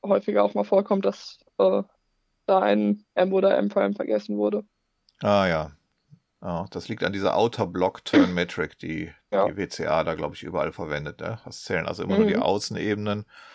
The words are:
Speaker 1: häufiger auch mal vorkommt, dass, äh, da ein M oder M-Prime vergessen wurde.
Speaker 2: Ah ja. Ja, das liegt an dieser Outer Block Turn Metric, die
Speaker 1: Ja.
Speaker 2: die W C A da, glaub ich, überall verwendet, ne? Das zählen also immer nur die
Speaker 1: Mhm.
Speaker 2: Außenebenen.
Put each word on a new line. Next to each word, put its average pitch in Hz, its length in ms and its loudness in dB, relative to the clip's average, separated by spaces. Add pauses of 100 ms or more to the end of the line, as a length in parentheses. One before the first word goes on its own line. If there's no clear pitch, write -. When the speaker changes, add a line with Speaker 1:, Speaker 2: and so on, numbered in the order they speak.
Speaker 1:
häufiger 202 400 2
auch 208 100 0
mal 208 100 0
vorkommt, 202 400 2
dass, - 340 -6 (200)
äh, 196 240 6 (640)
da 190 140 6
ein 208 440 2 (100)
M 190 180 2
oder 190 240 4
M-Prime 202 380 0
vergessen - 420 -2
wurde. 104 280 0 (580)
Speaker 2:
Ah 101 240 4
ja. 78 260 -2 (680)
Ja, 87 280 -6
das - 180 -10
liegt 107 160 -4
an 90 80 -2
dieser 98 240 0
Outer 113 300 0
Block 92 380 -4
Turn - 300 4
Metric, 87 440 -4
die 82 340 -8 (180)
Speaker 1:
Ja. 98 160 2
Speaker 2:
die 85 100 -6
W 98 120 -4
C - 180 -8
A 78 180 2
da, 80 100 -2
glaub 78 200 -6
ich, - 80 -18
überall 80 300 -4
verwendet, 76 480 -8
ne? 110 240 -8
Das - 180 -16
zählen 82 240 -4
also 92 160 -6
immer 190 140 -2
nur 214 100 4
die 202 100 0
Speaker 1:
Mhm. - 60 -2
Speaker 2:
Außenebenen. 104 840 -4 (280)